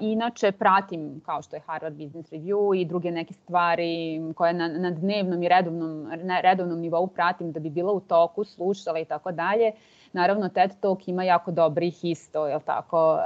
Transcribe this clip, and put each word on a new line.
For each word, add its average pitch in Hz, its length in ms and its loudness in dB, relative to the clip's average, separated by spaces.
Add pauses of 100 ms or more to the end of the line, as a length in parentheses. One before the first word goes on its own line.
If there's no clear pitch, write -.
inače 220 500 0
pratim, 190 720 0
kao 151 160 -4
što - 140 -14
je 147 100 -10
Harvard 156 300 -8
Business 151 360 -14
Review 190 500 0
i 180 40 0
druge 175 260 -2
neke 170 220 -6
stvari 170 880 -2 (140)
koje 170 180 2
na, 175 140 -2
na 175 240 -2
dnevnom 185 520 -2
i 175 60 0
redovnom, 165 600 0 (140)
na 180 180 0
redovnom 180 380 2
nivou 170 280 0
pratim 175 440 -2
da 160 80 -8
bi 160 100 -6
bila 175 220 -2
u 196 80 0
toku, 170 440 2
slušala 180 560 -4
i 160 60 -4
tako 151 260 -6
dalje. 202 400 2 (420)
Naravno, 190 360 2
ted 190 220 2 (100)
Talk 190 260 0
ima 185 160 -2
jako 180 280 2
dobrih 165 540 0
isto, 156 420 -4
jel 143 180 -2
tako, 160 600 2